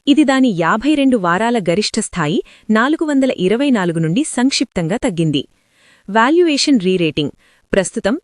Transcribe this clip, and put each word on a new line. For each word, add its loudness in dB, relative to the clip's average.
ఇది 4
దాని 2
యాభై 0
రెండు 2
వారాల 0
గరిష్ట -2
స్థాయి -2
నాలుగు 2
వందల 0
ఇరవై 0
నాలుగు 0
నుండి 0
సంక్షిప్తంగా -2
తగ్గింది. -2
వాల్యుయేషన్ 2
రీరేటింగ్, -2
ప్రస్తుతం -2